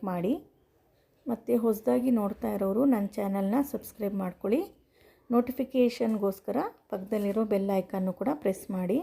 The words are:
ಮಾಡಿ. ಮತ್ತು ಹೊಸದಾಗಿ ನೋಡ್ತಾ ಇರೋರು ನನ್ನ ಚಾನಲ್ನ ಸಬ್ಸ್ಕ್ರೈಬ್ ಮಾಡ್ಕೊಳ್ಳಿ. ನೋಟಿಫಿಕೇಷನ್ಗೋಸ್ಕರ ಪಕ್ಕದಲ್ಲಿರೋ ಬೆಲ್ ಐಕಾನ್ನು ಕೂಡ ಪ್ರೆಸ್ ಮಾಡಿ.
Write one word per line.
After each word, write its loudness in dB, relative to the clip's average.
ಮಾಡಿ. 0
ಮತ್ತು -2
ಹೊಸದಾಗಿ 2
ನೋಡ್ತಾ -2
ಇರೋರು 0
ನನ್ನ 2
ಚಾನಲ್ನ 0
ಸಬ್ಸ್ಕ್ರೈಬ್ -6
ಮಾಡ್ಕೊಳ್ಳಿ. -2
ನೋಟಿಫಿಕೇಷನ್ಗೋಸ್ಕರ 0
ಪಕ್ಕದಲ್ಲಿರೋ -2
ಬೆಲ್ 2
ಐಕಾನ್ನು -2
ಕೂಡ 0
ಪ್ರೆಸ್ -2
ಮಾಡಿ. 0